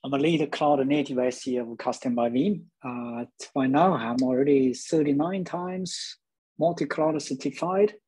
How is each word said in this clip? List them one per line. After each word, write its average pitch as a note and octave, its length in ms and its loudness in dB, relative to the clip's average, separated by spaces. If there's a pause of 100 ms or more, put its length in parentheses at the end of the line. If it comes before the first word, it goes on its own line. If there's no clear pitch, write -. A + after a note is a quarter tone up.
I'm C#3 100 -4
a C#3+ 40 0
lead D3+ 340 2
cloud D3 360 2
native C#3+ 320 0
S B2+ 280 -2
E B2 100 -2
of A#2 200 -6
Custom A#2+ 380 -4
by A#2+ 140 2
Veeam. D#3+ 340 0 (200)
Uh, A#2+ 420 -8 (280)
by C3 140 2
now, D#3+ 260 4
I'm A#2+ 300 -2
already C3 500 4
thirty-nine D#3 720 0
times F3+ 720 -8 (420)
multi-cloud D#3 640 0
certified E3+ 720 0 (140)